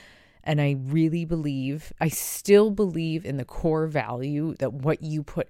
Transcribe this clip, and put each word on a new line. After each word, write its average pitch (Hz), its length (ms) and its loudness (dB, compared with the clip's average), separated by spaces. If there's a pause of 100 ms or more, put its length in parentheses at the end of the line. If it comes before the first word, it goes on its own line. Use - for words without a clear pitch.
(440)
And 151 160 0
I 143 200 2
really 160 440 2
believe, 147 800 -4
I 160 80 2
still 202 640 4
believe 165 540 -2
in 139 120 -4
the 123 80 -6
core 160 400 0
value 147 720 -4
that 131 180 -2
what 147 300 -2
you 156 180 -4
put - 280 -6